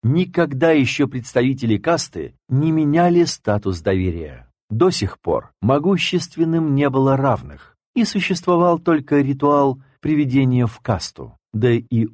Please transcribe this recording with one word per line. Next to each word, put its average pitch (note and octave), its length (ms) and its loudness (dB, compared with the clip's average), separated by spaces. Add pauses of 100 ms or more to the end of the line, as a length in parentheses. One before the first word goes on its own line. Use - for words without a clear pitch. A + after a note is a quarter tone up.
Никогда D#3+ 680 0
еще C#3 360 0
представители B2+ 680 -2
касты F2+ 560 -4 (140)
не D3 220 0
меняли E3 540 2
статус G2+ 560 -4
доверия. E2 680 -4 (200)
До D#3 220 2
сих - 300 -4
пор - 320 -4 (100)
могущественным D#3+ 1120 0
не C#3+ 160 2
было C3+ 260 2
равных, A#2+ 600 -4 (180)
и A#3+ 100 2
существовал F3 720 0
только D3+ 420 0
ритуал C#3 600 0 (200)
приведения C3 680 0
в - 140 -8
касту. - 560 -6 (160)
Да A#2 180 2
и A#2 440 0